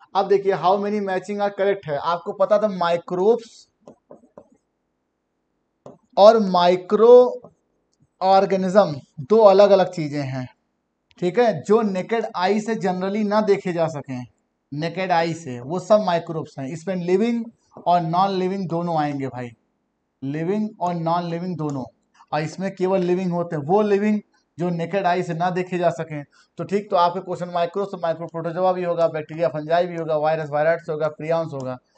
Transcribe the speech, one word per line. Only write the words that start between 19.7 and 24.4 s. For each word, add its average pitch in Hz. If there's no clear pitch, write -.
लिविंग 170
और 175
नॉन 170
लिविंग 170
दोनों, 147
और 151
इसमें 170
केवल 190
लिविंग 180
होते 170
हैं, 143
वो 185
लिविंग 208